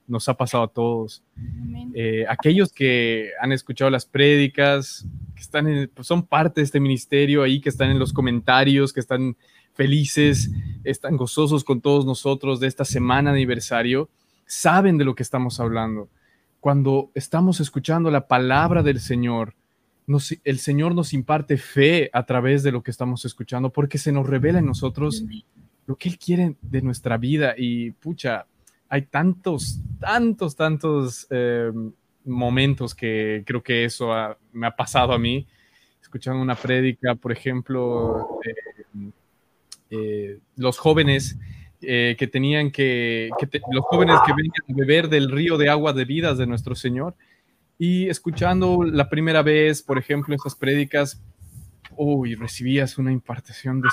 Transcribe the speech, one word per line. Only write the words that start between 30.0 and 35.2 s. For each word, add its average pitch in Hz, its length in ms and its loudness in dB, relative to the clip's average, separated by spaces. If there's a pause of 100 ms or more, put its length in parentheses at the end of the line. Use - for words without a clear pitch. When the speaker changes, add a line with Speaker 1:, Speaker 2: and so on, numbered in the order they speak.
Speaker 1:
tantos, 220 560 0
tantos, 151 720 -2
eh, 120 420 0 (540)
momentos 127 680 0
que 107 520 -2
creo 123 180 -6
que 117 220 0
eso 117 260 -4
ha, 110 260 -4 (140)
me 117 160 -6
ha 117 80 -6
pasado 127 380 0
a 117 60 2
mí, 120 280 -2 (540)